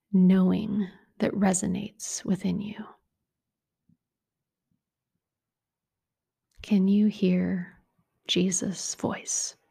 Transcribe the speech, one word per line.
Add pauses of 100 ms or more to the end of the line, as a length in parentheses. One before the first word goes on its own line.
(140)
knowing (300)
that
resonates
within
you. (3750)
Can
you
hear (480)
Jesus'
voice (140)